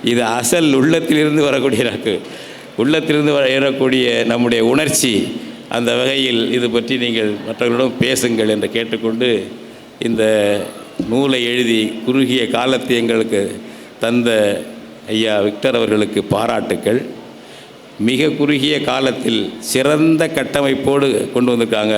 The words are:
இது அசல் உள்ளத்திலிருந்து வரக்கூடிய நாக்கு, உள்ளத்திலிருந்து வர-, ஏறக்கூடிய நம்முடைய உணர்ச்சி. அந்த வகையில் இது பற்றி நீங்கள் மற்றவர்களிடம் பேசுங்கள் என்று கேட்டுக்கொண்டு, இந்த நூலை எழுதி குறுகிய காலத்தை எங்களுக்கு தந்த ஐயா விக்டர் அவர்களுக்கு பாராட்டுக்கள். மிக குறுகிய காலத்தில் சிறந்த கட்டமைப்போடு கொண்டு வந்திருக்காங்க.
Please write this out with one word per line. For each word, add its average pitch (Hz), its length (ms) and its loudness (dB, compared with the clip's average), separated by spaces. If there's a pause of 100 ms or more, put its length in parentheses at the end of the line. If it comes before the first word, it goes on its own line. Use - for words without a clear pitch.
(120)
இது 120 100 2 (160)
அசல் 156 320 2 (100)
உள்ளத்திலிருந்து 156 680 2
வரக்கூடிய 127 400 0
நாக்கு, 104 260 -2 (680)
உள்ளத்திலிருந்து 147 560 2
வர-, 135 180 2
ஏறக்கூடிய 135 500 2 (260)
நம்முடைய 120 300 2 (120)
உணர்ச்சி. 139 400 2 (640)
அந்த 120 120 0 (120)
வகையில் 131 400 0 (160)
இது 120 180 0
பற்றி 120 200 0 (100)
நீங்கள் 110 260 0 (160)
மற்றவர்களிடம் 120 560 0
பேசுங்கள் 117 520 0
என்று 101 220 -2
கேட்டுக்கொண்டு, 113 540 -2 (760)
இந்த 113 160 0 (880)
நூலை 131 300 2 (100)
எழுதி 113 300 2 (240)
குறுகிய 127 360 2 (140)
காலத்தை 127 460 0
எங்களுக்கு 113 380 0 (640)
தந்த 120 260 2 (840)
ஐயா 110 220 0 (100)
விக்டர் 120 340 0
அவர்களுக்கு 107 400 0 (140)
பாராட்டுக்கள். 107 680 0 (1080)
மிக 135 320 2
குறுகிய 147 360 0 (140)
காலத்தில் 127 520 0 (300)
சிறந்த 151 520 4 (160)
கட்டமைப்போடு 135 680 2 (280)
கொண்டு 123 160 4
வந்திருக்காங்க. 110 460 2